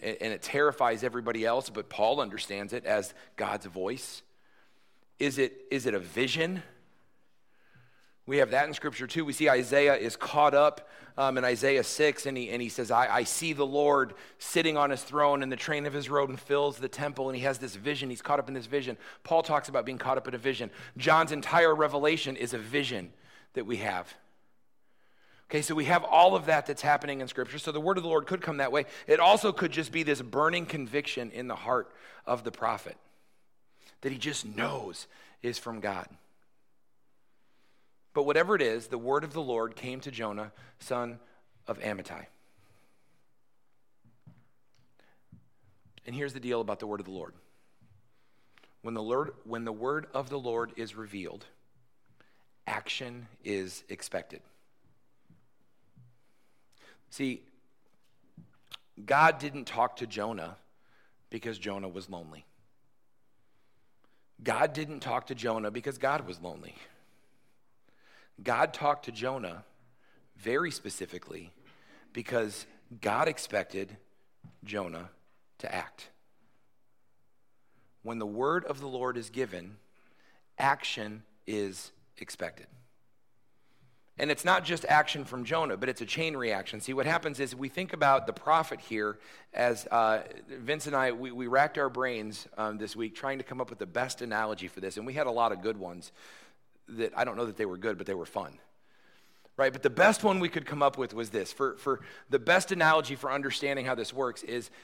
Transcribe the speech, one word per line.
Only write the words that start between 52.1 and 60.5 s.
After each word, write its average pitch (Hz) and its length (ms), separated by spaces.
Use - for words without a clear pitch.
action 117 600
is 95 420
expected. 90 540
See, 131 300
God 156 340
didn't 143 280
talk 120 300
to 123 80
Jonah 107 520